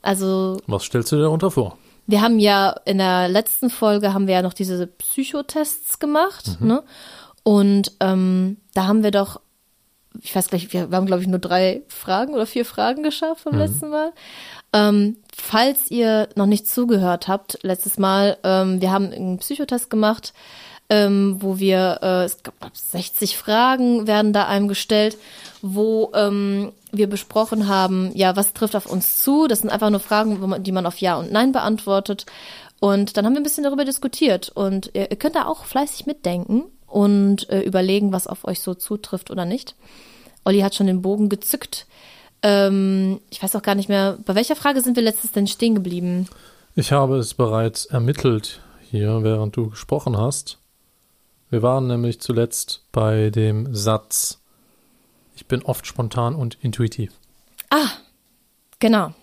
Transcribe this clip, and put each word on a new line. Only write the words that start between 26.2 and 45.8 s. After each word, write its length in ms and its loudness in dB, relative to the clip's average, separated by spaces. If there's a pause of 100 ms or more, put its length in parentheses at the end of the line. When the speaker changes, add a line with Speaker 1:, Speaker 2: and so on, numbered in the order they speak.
Speaker 1:
wir 160 2
besprochen 600 -2
haben, 460 2
ja, 220 2
was 160 0
trifft 240 -2
auf 100 -2
uns 360 -2
zu? 260 4
Das 120 0
sind 100 -4
einfach 200 0
nur 100 2
Fragen, 420 0
wo 40 -4
man, 160 -4
die 100 -4
man 140 -2
auf 120 -4
Ja 180 0
und 160 -6
Nein 200 4
beantwortet. 760 -2 (540)
Und 360 2
dann 80 2
haben 80 2
wir 80 2
ein 40 -4
bisschen 200 -4
darüber 220 0
diskutiert. 680 0
Und 380 -2
ihr, 180 -4
ihr 60 -4
könnt 200 -2
da 100 0
auch 180 -6
fleißig 400 -4
mitdenken 600 -2 (220)
und, 640 2
äh, 140 0
überlegen, 500 0
was 140 -4
auf 180 -12
euch 160 -6
so 140 -6
zutrifft 560 -8
oder 160 -4
nicht. 280 -6 (720)
Olli 160 4
hat 140 0
schon 120 2
den 140 2
Bogen 300 0
gezückt. 560 -6 (560)
Ähm, 800 2 (100)
ich 120 -12
weiß 140 -4
auch 60 -4
gar 120 0
nicht 140 -2
mehr, 380 0
bei 80 -2
welcher 200 0
Frage 280 0
sind 140 0
wir 60 2
letztens 300 -2
denn 140 2
stehen 280 0
geblieben? 540 -2 (480)